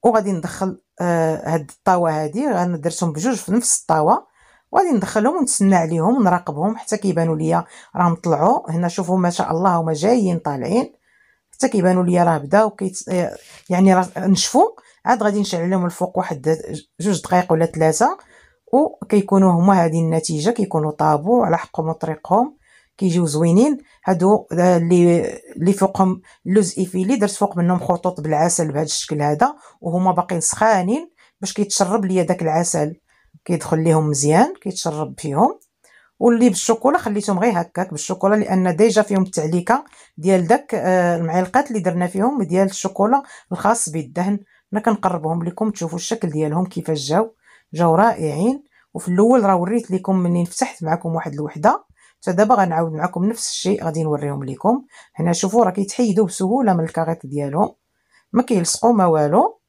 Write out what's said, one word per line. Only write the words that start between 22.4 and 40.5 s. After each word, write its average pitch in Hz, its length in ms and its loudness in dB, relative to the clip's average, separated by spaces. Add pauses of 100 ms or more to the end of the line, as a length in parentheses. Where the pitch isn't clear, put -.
كيجيو 175 280 2
زوينين. 170 520 2 (280)
هادو، 185 460 2
آه، 175 260 4
اللي، 175 560 4 (220)
اللي 180 180 0
فوقهم 190 480 0 (240)
لوز 185 340 0
ايفيلي، 185 360 0
درت 202 160 0
فوق - 260 -4
منهم 180 220 0
خطوط 180 420 -4
بالعسل 156 500 0
بهذا 143 120 -4
الشكل - 380 -6
هذا، 151 340 0 (260)
وهما 180 300 0
باقيين 180 300 -2
سخانين 214 680 0 (300)
باش 190 120 -8
كيتشرب 202 520 -2
ليا 185 180 0
داك 180 180 -2
العسل، 165 540 -2 (500)
كيدخل 160 380 -2
ليهم 156 260 2
مزيان، 156 520 2
كيتشرب 160 580 -8
فيهم. 175 400 0 (600)
واللي 233 300 4
بالشوكولا 233 480 0
خليتهم 208 420 -2
غير 196 220 0
هكاك 175 300 -6
بالشوكولا، 185 440 -2
لان 185 400 0
ديجا 214 260 4
فيهم 196 220 2
التعليكه 180 600 -2 (320)
ديال 180 300 2
داك، 247 280 0